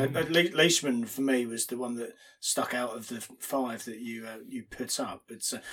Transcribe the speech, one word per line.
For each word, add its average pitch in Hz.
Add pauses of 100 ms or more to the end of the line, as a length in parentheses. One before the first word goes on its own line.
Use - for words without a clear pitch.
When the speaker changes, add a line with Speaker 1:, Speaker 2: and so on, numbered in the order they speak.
Speaker 1:
Mm. 131
Speaker 2:
uh, 160
Le-, 165
Leishman 143
for -
me 127
was 113
the 120
one 120
that 117 (260)
stuck -
out 123
of 113
the 117
f-, - (100)
five 123
that 110
you, 113
uh, 110
you 120
put -
up. 117
But, - (120)
uh, - (140)